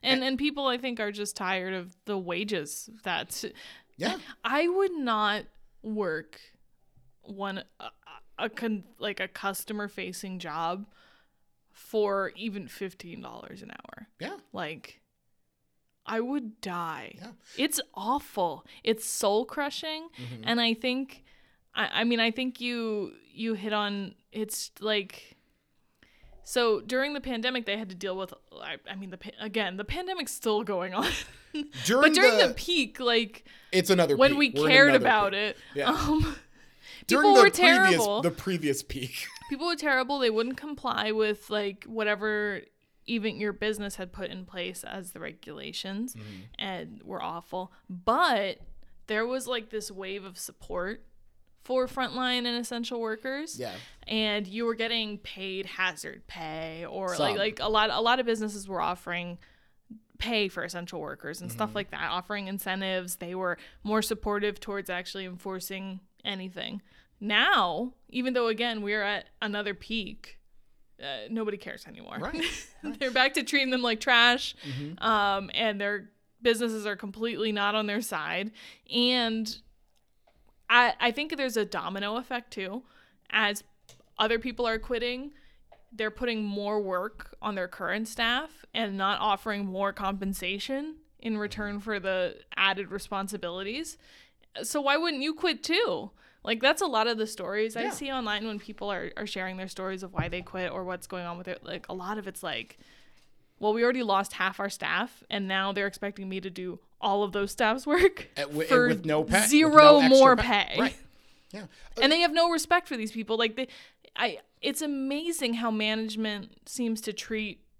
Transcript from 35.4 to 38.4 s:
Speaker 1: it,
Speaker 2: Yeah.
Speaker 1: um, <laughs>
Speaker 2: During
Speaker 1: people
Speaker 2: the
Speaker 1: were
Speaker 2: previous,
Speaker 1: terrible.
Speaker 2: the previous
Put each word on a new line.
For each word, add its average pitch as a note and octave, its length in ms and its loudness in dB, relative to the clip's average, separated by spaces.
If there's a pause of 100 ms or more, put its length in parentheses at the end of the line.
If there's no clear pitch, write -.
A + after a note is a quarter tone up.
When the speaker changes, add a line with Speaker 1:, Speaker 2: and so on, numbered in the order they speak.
Speaker 1:
it, G#3 160 -2 (180)
Speaker 2:
Yeah. C#3+ 160 0
Speaker 1:
um, D4+ 440 2 (360)
<laughs> - 360 -18
Speaker 2:
During D4 240 6
Speaker 1:
people G4 40 12
Speaker 2:
the G4 80 12
Speaker 1:
were G4+ 80 12
Speaker 2:
previous, F4+ 400 8
Speaker 1:
terrible. A3 320 4
Speaker 2:
the F3 80 4
previous D3+ 520 -2